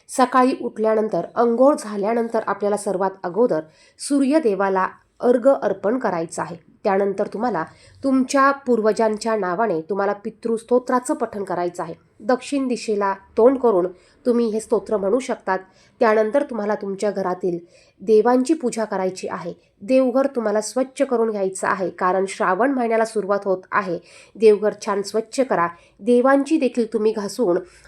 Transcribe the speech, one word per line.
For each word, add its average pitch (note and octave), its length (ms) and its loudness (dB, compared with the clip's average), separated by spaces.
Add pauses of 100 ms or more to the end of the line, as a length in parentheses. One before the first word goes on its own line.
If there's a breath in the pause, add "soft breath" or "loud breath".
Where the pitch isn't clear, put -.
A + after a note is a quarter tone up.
सकाळी B3+ 520 2
उठल्यानंतर, G#3+ 760 -2
अंघोळ B3 440 4
झाल्यानंतर A3 680 -2
आपल्याला G3+ 300 -2
सर्वात G3 340 -4 (140)
अगोदर F3+ 360 0 (380 soft breath)
सूर्यदेवाला G#3+ 880 0 (320)
अर्घ B3 280 4
अर्पण G#3+ 500 0
करायचं F3 440 -4
आहे. E3 140 -8 (280)
त्यानंतर G3 420 0
तुम्हाला G3+ 380 -4 (400 soft breath)
तुमच्या C4+ 460 4
पूर्वजांच्या A3 840 0
नावाने F3+ 440 -2
तुम्हाला G3 320 -2
पितृस्तोत्राचं B3 1040 -2
पठण A3 300 -6
करायचं F3 380 -6
आहे. E3+ 120 -10 (260)
दक्षिण B3+ 480 -2
दिशेला G3+ 460 -2 (220)
तोंड C4 220 6
करून G3+ 280 2 (400 loud breath)
तुम्ही A#3+ 200 2
हे G#3+ 140 -4
स्तोत्र G#3+ 360 -2
म्हणू G3 220 0
शकतात. G#3 400 -4 (420 soft breath)
त्यानंतर A3 420 2
तुम्हाला G#3+ 320 -4
तुमच्या G3+ 360 -4
घरातील F3+ 480 -4 (420 soft breath)
देवांची A#3+ 540 4
पूजा A3+ 300 -4
करायची F#3+ 440 -4
आहे. E3+ 240 -10 (300 soft breath)
देवघर C4 440 2
तुम्हाला A3 340 -2
स्वच्छ C4 420 -4
करून A#3 280 0
घ्यायचं G3 380 -4
आहे, F#3 220 -2
कारण F#3+ 380 0
श्रावण F#3+ 420 0
महिन्याला A3+ 340 0
सुरुवात G3+ 400 -2
होत F#3 140 0 (140)
आहे. F#3 260 -2 (360 loud breath)
देवघर G#3 380 4 (140)
छान G3+ 160 -2
स्वच्छ A3 380 -4
करा. F3 280 0 (320 loud breath)
देवांची C4+ 580 4
देखील A#3+ 340 0
तुम्ही G#3+ 200 0
घासून, G3+ 460 -2 (300 loud breath)